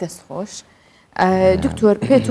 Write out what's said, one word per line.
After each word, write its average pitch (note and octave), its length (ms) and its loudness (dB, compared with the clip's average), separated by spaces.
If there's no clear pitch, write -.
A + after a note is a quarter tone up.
دەست E3 240 -12
خۆش. F3 260 -12
ئە، F#3 80 2
دکتۆر، G#3+ 300 2
پێت C4 240 4